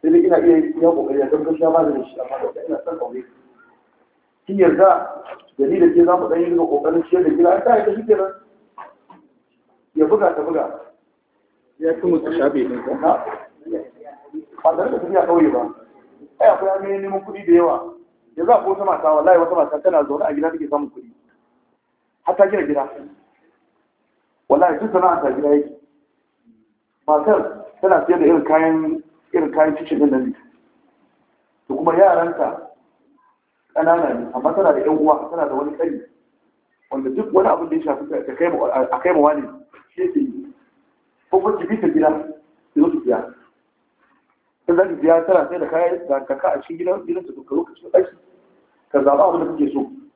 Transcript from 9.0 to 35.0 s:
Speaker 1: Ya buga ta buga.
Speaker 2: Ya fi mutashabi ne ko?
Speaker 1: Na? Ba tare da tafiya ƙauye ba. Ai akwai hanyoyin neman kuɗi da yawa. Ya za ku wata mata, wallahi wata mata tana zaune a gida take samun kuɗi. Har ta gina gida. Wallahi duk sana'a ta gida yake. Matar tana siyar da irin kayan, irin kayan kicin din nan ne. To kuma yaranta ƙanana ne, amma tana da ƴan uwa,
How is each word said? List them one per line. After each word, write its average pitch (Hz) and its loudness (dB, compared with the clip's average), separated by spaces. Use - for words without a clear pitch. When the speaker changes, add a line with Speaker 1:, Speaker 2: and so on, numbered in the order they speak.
Speaker 1:
Ya 151 2
buga 180 2
ta 151 -4
buga. 156 -4
Speaker 2:
Ya 160 -2
fi 165 -6
mutashabi 147 0
ne 123 -8
ko? 131 -8
Speaker 1:
Na? 151 0
Ba 160 2
tare 190 -2
da - -4
tafiya 175 0
ƙauye 165 4
ba. 127 -4
Ai 190 6
akwai 190 2
hanyoyin 196 -4
neman 196 -6
kuɗi 196 -12
da 170 4
yawa. - 2
Ya 165 -4
za 233 6
ku 381 -2
wata 202 -4
mata, 156 0
wallahi 170 6
wata 170 0
mata 151 -2
tana 170 2
zaune 143 -6
a 156 -2
gida 156 -2
take 156 -10
samun 147 -4
kuɗi. - -20
Har 175 -2
ta 196 6
gina 196 -2
gida. 143 -4
Wallahi 151 2
duk 220 -6
sana'a 180 2
ta 139 0
gida 147 -2
yake. 147 0
Matar - 0
tana 185 2
siyar 175 2
da 156 4
irin 160 4
kayan, 160 0
irin 156 -2
kayan 156 2
kicin - -6
din 147 2
nan 131 -2
ne. - -8
To 131 -6
kuma 160 0
yaranta 170 0
ƙanana 160 0
ne, - -8
amma 147 -2
tana 175 2
da - -4
ƴan 151 0
uwa, 151 0